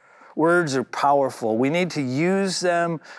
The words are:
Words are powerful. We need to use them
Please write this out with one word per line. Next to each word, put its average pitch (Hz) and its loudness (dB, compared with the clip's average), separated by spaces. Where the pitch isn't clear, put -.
Words 165 2
are 123 0
powerful. 135 0
We 131 2
need 170 0
to 151 -4
use 175 -2
them 170 0